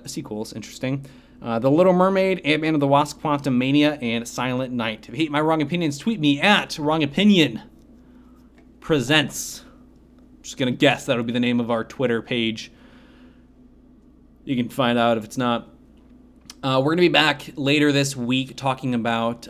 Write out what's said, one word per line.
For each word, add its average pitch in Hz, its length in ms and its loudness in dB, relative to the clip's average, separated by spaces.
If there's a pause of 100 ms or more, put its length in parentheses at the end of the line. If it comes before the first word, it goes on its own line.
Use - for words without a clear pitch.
sequels, 107 460 -10
interesting. 131 520 -6 (380)
Uh, 117 160 -2
The 131 120 2
Little 180 220 6
Mermaid, 190 540 2
Ant-Man 156 260 0
and 147 100 2
the 139 60 2
Wasp, 143 320 2
Quantumania, 139 840 2
and 117 240 -4
Silent 127 460 -4
Night. 110 340 -6
If - 40 -20
you 117 80 -8
hate 156 120 -2
my 147 120 0
wrong 160 180 2
opinions, 151 380 -2
tweet 226 200 -4
me 143 220 2
at 180 380 2
Wrong 156 240 0
Opinion 151 580 4 (1200)
Presents. 147 840 -2 (760)
Just - 160 -16
gonna 127 140 0
guess 120 340 2
that'll 120 200 -2
be 117 100 -6
the 123 40 -2
name 120 220 0
of 117 100 -4
our 113 140 0
Twitter 117 380 -2
page. 113 500 -4 (1700)
You 139 120 -2
can 120 140 -2
find 120 280 2
out 117 200 4
if 107 60 -8
it's - 120 -14
not. 120 320 -2 (920)
Uh, 131 200 2
we're 147 100 0
gonna 175 100 2
be 175 60 6
back 147 480 0
later 147 360 2
this 139 240 0
week 127 400 -4
talking 131 380 -4
about, 117 560 -2